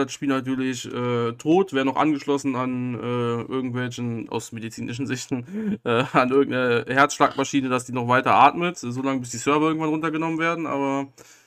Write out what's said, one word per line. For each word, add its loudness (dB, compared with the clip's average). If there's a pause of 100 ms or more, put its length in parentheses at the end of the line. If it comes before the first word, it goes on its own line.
das -6
Spiel -4
natürlich, -2
äh, -2
tot, 2
wäre 2
noch 0
angeschlossen 0
an, -4
äh, -2
irgendwelchen, -4
aus -6
medizinischen -8
Sichten, -4
<laughs> -16
äh, 2
an 4
irgendeine 2
Herzschlagmaschine, 2
dass 0
die -10
noch -2
weiter 4
atmet, 4
solange -2
bis -8
die -8
Server 2
irgendwann 0
runtergenommen -2
werden, -2
aber, -2 (380)